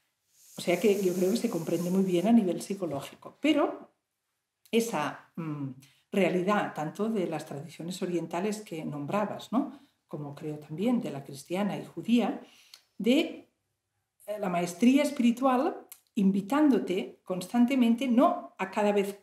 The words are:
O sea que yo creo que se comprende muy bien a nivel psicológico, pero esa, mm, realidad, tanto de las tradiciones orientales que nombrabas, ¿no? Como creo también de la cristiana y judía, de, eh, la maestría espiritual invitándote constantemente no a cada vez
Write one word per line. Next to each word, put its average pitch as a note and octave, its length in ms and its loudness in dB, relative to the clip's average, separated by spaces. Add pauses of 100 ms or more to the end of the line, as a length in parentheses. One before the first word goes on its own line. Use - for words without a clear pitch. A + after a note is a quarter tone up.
(560)
O - 40 -12
sea F3+ 200 0
que G3+ 240 4
yo F3+ 100 2
creo F#3 160 2
que A3+ 60 0
se A3+ 140 -2
comprende E3+ 400 -2
muy F#3+ 140 2
bien F3 220 0
a A#3 60 4
nivel F#3+ 300 4
psicológico, - 800 -8
pero D4+ 520 0 (800)
esa, E3 640 -2
mm, D3 320 -6 (420)
realidad, F3+ 640 2
tanto D#3 340 -4
de G#3 180 0
las D#3 200 -6
tradiciones D#3+ 560 -10
orientales F3 600 -4
que D#3 220 -10
nombrabas, D3+ 680 -4
¿no? - 260 -2 (300)
Como D3 260 -10
creo D3+ 240 -10
también F#3 420 -2
de D3+ 120 -6
la C#3 120 -10
cristiana E3+ 520 -4
y D3 80 -8
judía, A#3+ 560 0 (580)
de, C4 520 0 (760)
eh, G#3 140 -6
la G3 80 -2
maestría F3+ 560 4
espiritual B3+ 720 2 (400)
invitándote G#3 1080 2
constantemente A#3+ 840 2
no C4+ 520 2
a F#3+ 120 -4
cada G#3 220 2
vez G3 300 0